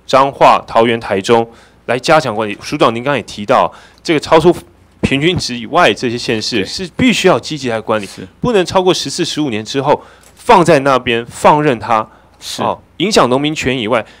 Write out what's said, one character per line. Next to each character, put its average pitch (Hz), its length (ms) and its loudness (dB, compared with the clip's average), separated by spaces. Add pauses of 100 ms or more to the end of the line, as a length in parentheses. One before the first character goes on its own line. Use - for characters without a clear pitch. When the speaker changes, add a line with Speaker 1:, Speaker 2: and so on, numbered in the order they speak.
Speaker 1:
彰 135 240 2
化、 127 380 4
桃 117 180 2
园、 117 140 0
台 104 200 -6
中， 117 300 0 (360)
来 120 120 -2
加 151 220 2
强 120 160 -4
管 110 120 -4
理。 101 140 -8
署 - 160 -8
长， 139 160 2
您 117 80 -6
刚 131 80 -4
刚 143 80 -2
也 98 60 -6
提 - 200 -14
到， 101 300 2 (300)
这 165 100 -2
个 143 60 0
超 165 180 2
出 165 160 4 (480)
平 135 180 0
均 170 180 0
值 123 200 -6
以 110 80 -10
外， 143 280 2
这 120 180 -4
些 120 60 -4
县 117 220 -4
市 104 260 -4
是 185 220 -8 (100)
必 247 160 2
须 185 140 0
要 139 120 4
积 160 180 -10
极 127 120 -6
来 113 100 -4
管 110 200 -2
理， 98 60 -8
Speaker 2:
是。 92 220 -16 (140)
Speaker 1:
不 247 100 -2
能 190 120 2
超 190 200 0
过 185 100 4
十 - 160 -6
四、 170 160 -6
十 - 140 -6
五 151 100 -4
年 107 140 -6
之 135 180 -6
后 139 180 0 (360)
放 196 280 4
在 156 160 4
那 135 200 2
边 120 260 -4
放 151 380 2
任 127 160 0
它， 110 280 -2 (320)
Speaker 2:
是。 - 220 -12
Speaker 1:
哦， 107 180 -4 (180)
影 185 140 -4
响 165 180 4
农 127 100 0
民 151 160 -4
权 131 200 -4
以 110 120 -4
外， 110 180 -2 (160)